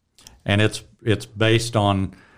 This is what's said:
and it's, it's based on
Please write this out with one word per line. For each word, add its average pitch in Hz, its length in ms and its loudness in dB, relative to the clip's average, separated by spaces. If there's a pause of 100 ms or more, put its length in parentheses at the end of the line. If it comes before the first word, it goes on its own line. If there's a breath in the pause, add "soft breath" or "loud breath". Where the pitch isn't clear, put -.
(440 loud breath)
and 101 160 2
it's, 107 220 0 (200)
it's 107 240 -2
based 110 500 0
on 98 380 0 (240 soft breath)